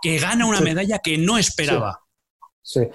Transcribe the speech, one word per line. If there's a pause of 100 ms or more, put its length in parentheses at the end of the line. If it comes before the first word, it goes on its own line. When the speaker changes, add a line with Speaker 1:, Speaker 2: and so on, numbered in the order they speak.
Speaker 1:
que
gana
una
Speaker 2:
Sí.
Speaker 1:
medalla
que
no
esperaba. (640)
Speaker 2:
Sí.
Sí.